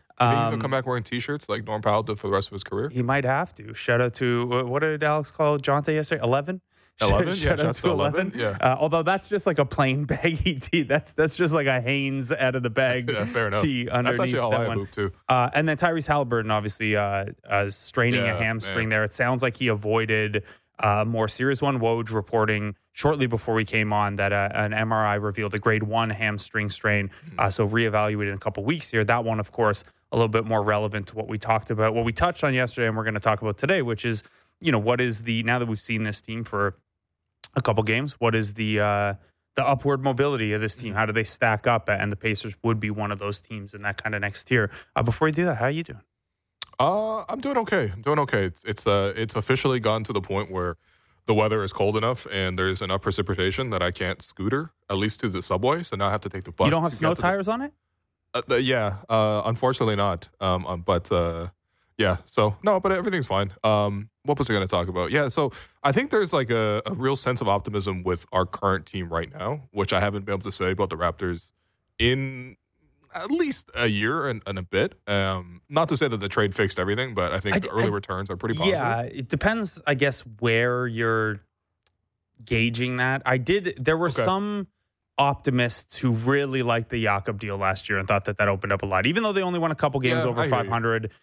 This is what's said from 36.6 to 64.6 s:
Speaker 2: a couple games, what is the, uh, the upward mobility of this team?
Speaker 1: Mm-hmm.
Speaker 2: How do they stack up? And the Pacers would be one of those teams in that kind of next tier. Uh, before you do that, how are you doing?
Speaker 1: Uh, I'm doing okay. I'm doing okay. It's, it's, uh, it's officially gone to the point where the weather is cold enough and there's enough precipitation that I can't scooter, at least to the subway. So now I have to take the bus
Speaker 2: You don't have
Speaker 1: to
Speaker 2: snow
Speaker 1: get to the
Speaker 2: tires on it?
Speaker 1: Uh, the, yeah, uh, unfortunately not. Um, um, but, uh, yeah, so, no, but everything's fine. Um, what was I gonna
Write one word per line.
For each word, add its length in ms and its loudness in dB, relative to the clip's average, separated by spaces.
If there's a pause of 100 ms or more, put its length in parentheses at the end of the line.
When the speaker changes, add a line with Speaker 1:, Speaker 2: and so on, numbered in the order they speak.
Speaker 2:
a 40 0
couple 220 2
games, 360 0
what 160 2
is 200 0
the, 260 0
uh, 320 2 (420)
the 100 2
upward 380 2
mobility 480 2
of 80 0
this 160 -4
team? 140 -8
Speaker 1:
Mm-hmm. 80 -6
Speaker 2:
How 80 2
do 80 -2
they 100 0
stack 440 0
up? 200 2
And 240 0
the 60 -4
Pacers 360 -4 (100)
would 180 2
be 100 -2
one 220 -4
of 60 -8
those 200 -6
teams 340 -14
in 100 -16
that 180 -4
kind 120 -4
of 60 -2
next 240 -4
tier. 260 2 (240)
Uh, 100 2
before 260 2
you 40 0
do 120 2
that, 100 0
how 100 -2
are 60 0
you 120 -4
doing? 180 -18 (800)
Speaker 1:
Uh, 500 0
I'm 100 -4
doing 200 -2
okay. 340 0
I'm 80 -12
doing 180 2
okay. 260 2
It's, 200 -6
it's, 200 -4
uh, 300 4
it's 200 -4
officially 440 2
gone 240 2
to 100 -6
the 80 -2
point 300 -4
where 240 -4 (500)
the 80 2
weather 300 2
is 80 -4
cold 240 2
enough 340 0
and 300 -2
there's 220 0
enough 200 -2
precipitation 680 -2
that 120 -2
I 100 0
can't 300 -6
scooter, 500 -4 (180)
at 80 -2
least 240 -2
to 80 -2
the 120 -4
subway. 420 0
So 120 -8
now 120 0
I 40 0
have 100 -2
to 80 -8
take 140 -10
the 80 -14
bus 140 0
Speaker 2:
You 60 4
don't 120 0
have 80 -2
Speaker 1:
to 60 -10
Speaker 2:
snow 140 2
Speaker 1:
get 40 0
to 60 -8
the 60 0
Speaker 2:
tires 200 -2
on 140 -2
it? 120 -10 (600)
Speaker 1:
Uh, 120 -2
the, 160 2
yeah, 360 0 (120)
uh, 360 4
unfortunately 500 2
not. 320 0 (140)
Um, 260 0
um, 140 -4
but, 300 0
uh, 360 0 (500)
yeah, 280 2
so, 360 2
no, 200 2
but 100 2
everything's 360 -2
fine. 260 0 (100)
Um, 460 2 (140)
what 140 0
was 120 -2
I 40 0
gonna 140 0